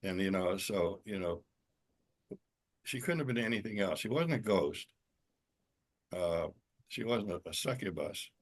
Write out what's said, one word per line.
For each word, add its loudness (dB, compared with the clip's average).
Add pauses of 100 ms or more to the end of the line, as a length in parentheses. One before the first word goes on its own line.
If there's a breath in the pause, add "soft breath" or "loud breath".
and, -2
you 4
know, 2
so, 0
you -4
know, -2 (1400)
she -4
couldn't 0
have 0
been 0
anything 0
else. 2
She -4
wasn't 2
a 2
ghost. 2 (1300)
Uh, 0 (400)
she -6
wasn't 0
a, -4
a -10
succubus. -4 (120)